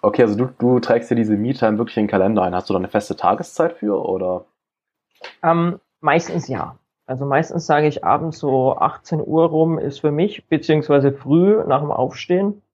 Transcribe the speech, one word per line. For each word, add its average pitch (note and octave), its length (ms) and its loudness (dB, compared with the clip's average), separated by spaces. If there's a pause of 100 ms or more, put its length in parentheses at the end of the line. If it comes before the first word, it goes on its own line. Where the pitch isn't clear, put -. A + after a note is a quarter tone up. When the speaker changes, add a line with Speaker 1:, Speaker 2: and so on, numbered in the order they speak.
Speaker 1:
Okay, - 200 2
also G#2 140 2
du, B2 100 0 (120)
du B2 220 2
trägst A#2+ 300 0
dir B2+ 40 2
diese G#2+ 220 2
Me-Time A2 420 0
wirklich A#2 180 -4
in G#2+ 80 2
den G2+ 60 -2
Kalender G2 320 2
ein. F2+ 120 -2
Hast F2+ 140 -6
du F#2+ 60 -2
da F#2 40 0
eine F2+ 100 -4
feste - 280 -4
Tageszeit E3 580 -2
für, G#2 320 -4
oder? F#2 380 -4 (1000)
Speaker 2:
Ähm, E3+ 380 0 (200)
meistens E3 480 0
ja. - 280 -6 (300)
Also C3 200 -6
meistens D#3 400 -2
sage D3+ 200 2
ich - 180 -2
abends D3 340 0
so C3 380 0
achtzehn - 480 -4
Uhr E3 220 2
rum D#3+ 320 0
ist C#3 220 -6
für D3+ 100 0
mich, E3+ 380 -2
beziehungsweise D3 640 2
früh E3+ 540 2
nach C3+ 140 2
dem D3 100 -4
Aufstehen. G3 720 -2 (120)